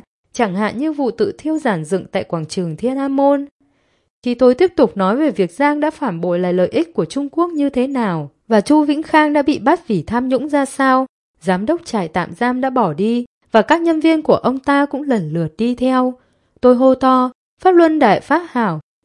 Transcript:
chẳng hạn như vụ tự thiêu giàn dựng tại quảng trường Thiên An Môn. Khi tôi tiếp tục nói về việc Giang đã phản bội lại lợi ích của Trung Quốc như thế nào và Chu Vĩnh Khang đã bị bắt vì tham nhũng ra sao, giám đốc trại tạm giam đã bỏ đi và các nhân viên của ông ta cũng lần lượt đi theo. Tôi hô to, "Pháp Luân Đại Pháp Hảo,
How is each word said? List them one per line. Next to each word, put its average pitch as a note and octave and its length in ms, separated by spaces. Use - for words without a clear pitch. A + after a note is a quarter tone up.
chẳng G3+ 220
hạn G3+ 220
như D#4 140
vụ C#4 200
tự - 260
thiêu D#4 220
giàn F3+ 260
dựng F3 260
tại F#3+ 120
quảng D#3+ 220
trường E3+ 300
Thiên B3+ 220
An C#4 140
Môn. C#4 340
Khi B3 100
tôi B3+ 200
tiếp F4+ 200
tục C4 220
nói G3 200
về D4 140
việc F3+ 200
Giang D4 280
đã D4+ 120
phản G3+ 300
bội F3+ 180
lại F3+ 140
lợi F3+ 140
ích D4+ 260
của F3 120
Trung C#4 240
Quốc F4 220
như C#4+ 180
thế B3+ 180
nào G3 440
và G#3+ 140
Chu D4+ 220
Vĩnh D4 200
Khang D4+ 300
đã D4 80
bị C#4+ 180
bắt C#4+ 280
vì F3 160
tham B3 260
nhũng C4 200
ra C#4+ 160
sao, C4 400
giám F#3 240
đốc E4+ 200
trại F#3+ 220
tạm F3 260
giam B3 280
đã C4+ 80
bỏ A#3 240
đi A#3 320
và A3 100
các D#4+ 200
nhân E4 180
viên D#4+ 220
của - 140
ông C4 240
ta C#4 260
cũng C#4+ 180
lần G3+ 300
lượt E3 240
đi A#3+ 180
theo. B3+ 380
Tôi B3 140
hô C4 200
to, B3+ 360
"Pháp F#4 100
Luân E4 280
Đại G#3+ 200
Pháp E4 300
Hảo, G3 300